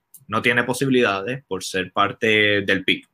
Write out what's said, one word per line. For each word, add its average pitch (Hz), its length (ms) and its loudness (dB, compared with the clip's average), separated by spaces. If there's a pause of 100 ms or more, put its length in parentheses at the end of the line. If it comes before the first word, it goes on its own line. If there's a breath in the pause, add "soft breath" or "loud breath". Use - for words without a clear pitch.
(280)
no 110 140 -2
tiene 120 220 2
posibilidades 123 840 0
por 92 180 -8
ser 92 280 -6
parte 104 680 2
del 95 220 0
pib. - 300 -2